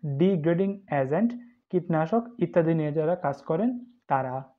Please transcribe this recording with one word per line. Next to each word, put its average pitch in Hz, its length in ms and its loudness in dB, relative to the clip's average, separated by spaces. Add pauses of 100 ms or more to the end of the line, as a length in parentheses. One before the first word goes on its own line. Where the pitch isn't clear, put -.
(180)
ডিগ্রেডিং 170 520 2 (220)
এজেন্ট, 151 400 0 (360)
কীটনাশক 175 560 0 (160)
ইত্যাদি 165 360 2
নিয়ে 151 160 0
যারা 156 240 0
কাজ 143 260 -2
করেন 185 280 0 (380)
তারা। 131 280 0 (240)